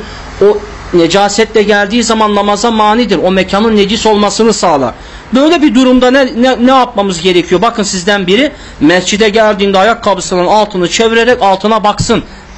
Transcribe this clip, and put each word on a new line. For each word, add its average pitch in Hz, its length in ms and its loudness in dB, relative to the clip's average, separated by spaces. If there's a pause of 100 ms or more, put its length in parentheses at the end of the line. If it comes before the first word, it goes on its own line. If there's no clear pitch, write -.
(420)
o 208 160 4 (360)
necasetle 196 720 2
geldiği 208 400 0
zaman 220 320 0
namaza 202 360 0
manidir. 214 520 0
O 185 80 0
mekanın 196 440 0
necis 202 300 0
olmasını 208 480 2
sağlar. 139 400 0 (420)
Böyle 302 260 2
bir 262 140 2
durumda 254 360 4
ne, 247 300 0
ne, 247 240 0
ne 254 60 4
yapmamız 202 500 0
gerekiyor? 175 400 0
Bakın 226 220 -2
sizden 190 440 -2
biri 262 240 0 (280)
mescide 180 500 2
geldiğinde 202 480 0
ayakkabısının 190 680 0
altını 196 420 0
çevirerek 226 520 0
altına 196 420 0
baksın. 208 400 -2 (340)